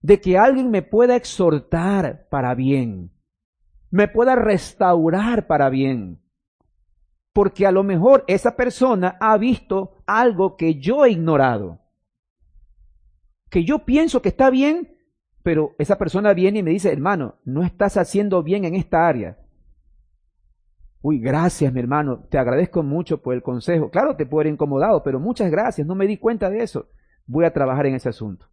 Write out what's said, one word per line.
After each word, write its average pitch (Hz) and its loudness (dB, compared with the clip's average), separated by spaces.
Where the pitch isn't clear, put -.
de 196 4
que 185 2
alguien 254 2
me 202 0
pueda 247 2
exhortar 175 -2
para 127 -2
bien, 120 -2
me 202 2
pueda 240 2
restaurar 190 0
para 143 2
bien, 127 -4
porque 196 2
a 196 4
lo 190 2
mejor 196 4
esa 196 0
persona 247 0
ha 220 2
visto 196 -4
algo 196 0
que 165 0
yo 220 2
he 247 6
ignorado, 131 0
que 175 0
yo 294 -2
pienso 294 0
que - 0
está 269 2
bien, 294 0
pero 156 -2
esa 190 0
persona 196 0
viene 190 2
y 196 -4
me 165 -2
dice, 185 0
"Hermano, 151 -4
no 139 -4
estás 196 -2
haciendo 196 0
bien 190 -2
en 170 -4
esta 170 0
área." 107 -4
"Uy, 147 -2
gracias, 143 0
mi 127 -4
hermano, 127 -2
te - 0
agradezco 139 0
mucho 151 -4
por 123 -4
el 127 -6
consejo. 139 -2
Claro, 254 -2
te 151 -2
puedo 151 -2
haber 151 0
incomodado, 147 0
pero 135 -4
muchas 202 -4
gracias, 165 -2
no 180 -6
me 196 0
di 208 -4
cuenta 220 -2
de 214 -4
eso. - -10
Voy 151 0
a 131 0
trabajar 135 0
en 135 0
ese 127 -6
asunto." 107 -12